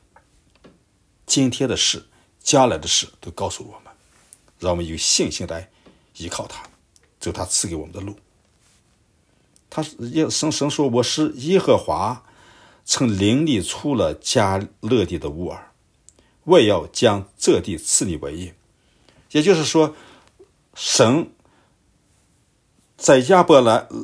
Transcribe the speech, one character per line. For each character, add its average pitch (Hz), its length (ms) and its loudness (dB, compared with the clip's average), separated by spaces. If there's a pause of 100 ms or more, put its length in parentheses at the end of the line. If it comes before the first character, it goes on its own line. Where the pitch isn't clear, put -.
(1200)
今 135 260 0
天 131 160 -4
的 110 80 -2
事、 - 320 -2 (320)
将 131 300 4
来 107 80 -2
的 - 100 -10
事 - 220 -2 (100)
都 - 120 -18
告 92 180 -8
诉 - 160 -12
我 - 180 -20
们， - 80 -20 (680)
让 90 140 -2
我 87 40 -4
们 87 100 -6
有 80 80 -10
信 - 380 -2
心 - 140 -8
来 82 240 -12 (480)
依 85 100 -12
靠 - 180 -10
他， - 160 -18 (560)
走 - 140 -8
他 90 140 -8
赐 - 200 -4
给 87 80 -8
我 78 120 -10
们 87 80 -20
的 87 80 -14
路。 104 120 -12 (1600)
他 156 120 -6
是 151 120 -14 (180)
耶-， 156 180 0
神， 151 200 -2
神 147 200 -2
说 143 180 0
：“我 120 140 2
是 151 320 -2
耶 160 240 0
和 131 180 4
华， 92 480 -4 (640)
曾 113 320 0
领 113 260 2
你 131 160 0
出 143 340 -6
了 82 200 0
加 98 520 -2 (140)
勒 113 240 0
底 85 140 -6
的 73 100 -8
乌 80 200 -10
尔， - 260 -18 (680)
为 151 220 6
要 95 200 0
将 101 500 0
这 - 240 2
地 92 160 -8
赐 - 300 -2
你 85 100 -6
为 71 180 -10
业。” 90 220 -14 (760)
也 151 100 2
就 185 120 6
是 156 120 0
说， 156 280 2 (800)
神 131 560 2 (1700)
在 139 220 6
亚 170 240 4
伯 151 180 6
兰， 117 260 2 (180)